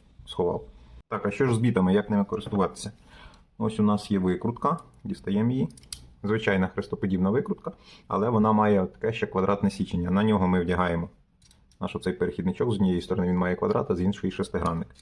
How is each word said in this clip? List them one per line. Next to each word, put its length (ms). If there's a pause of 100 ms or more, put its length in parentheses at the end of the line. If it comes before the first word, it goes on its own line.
(260)
сховав. 380 (440)
Так, 180
а 40
що 160
ж 80
з 40
бітами, 360
як 160
ними 140
користуватися? 680 (680)
Ось 220
у 20
нас 280
є 80
викрутка, 600 (260)
дістаємо 460
її. 180 (540)
Звичайна 460
хрестоподібна 600
викрутка, 420 (360)
але 200
вона 240
має 340
таке 260
ще 140
квадратне 440
січення. 400
На 120
нього 260
ми 120
вдягаємо 480 (720)
наш 160
оцей 160
перехідничок, 580
з 40
однієї 280
сторони 260
він 80
має 200
квадрат, 340
а 60
з 40
іншої 300
шестигранник. 580 (140)